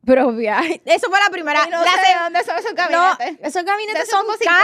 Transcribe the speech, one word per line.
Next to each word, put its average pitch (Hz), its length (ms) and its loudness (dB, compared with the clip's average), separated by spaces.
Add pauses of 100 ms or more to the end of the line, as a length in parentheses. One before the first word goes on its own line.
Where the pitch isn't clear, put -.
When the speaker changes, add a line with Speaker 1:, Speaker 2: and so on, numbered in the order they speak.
Speaker 1:
propia. 233 580 2 (220)
Eso 339 280 2
fue 392 80 4
la 403 100 4
primera, 302 380 -2
Speaker 2:
Y - 20 -10
no 339 100 -4
Speaker 1:
la 339 120 4
Speaker 2:
sé 370 100 2
Speaker 1:
se- 381 60 0 (100)
Speaker 2:
de 339 60 -2
dónde 339 200 -2
son 349 140 -4
esos 427 160 -6
Speaker 1:
No, - 20 -8
Speaker 2:
gabinetes. 339 600 0 (100)
Speaker 1:
esos 359 160 -4
gabinetes 415 300 -4
Speaker 2:
De 440 80 -2
hace 466 100 -6
Speaker 1:
son 403 140 0
Speaker 2:
como 440 100 -4
cincuenta 381 280 2